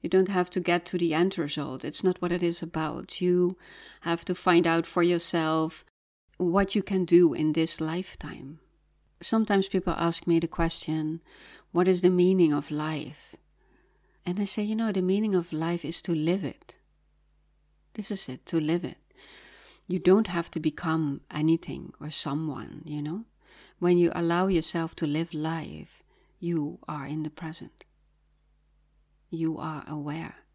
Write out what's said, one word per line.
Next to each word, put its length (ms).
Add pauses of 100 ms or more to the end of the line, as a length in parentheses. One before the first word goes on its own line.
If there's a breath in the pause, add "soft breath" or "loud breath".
You 80
don't 200
have 220
to 80
get 260
to 140
the 160
end 220
result. 460
It's 200
not 180
what 100
it 120
is 180
about. 580
You 380 (440 loud breath)
have 240
to 100
find 320
out 180
for 160
yourself 840 (540)
what 380
you 80
can 220
do 280
in 200
this 260
lifetime. 800 (600)
Sometimes 480
people 280
ask 300
me 100
the 120
question, 720 (500 loud breath)
"What 160
is 140
the 80
meaning 440
of 160
life?" 680 (920)
And 140
I 40
say, 180
"You 140
know, 160
the 100
meaning 320
of 200
life 320
is 160
to 120
live 300
it. 320 (1160)
This 180
is 160
it, 200
to 120
live 240
it." 140 (920 loud breath)
You 100
don't 300
have 240
to 80
become 640 (100)
anything 680
or 80
someone, 720
you 180
know. 220 (560 soft breath)
When 180
you 160
allow 340
yourself 480
to 120
live 260
life, 720 (360)
you 460
are 220
in 160
the 80
present. 540 (1500)
You 260
are 300
aware. 480 (180)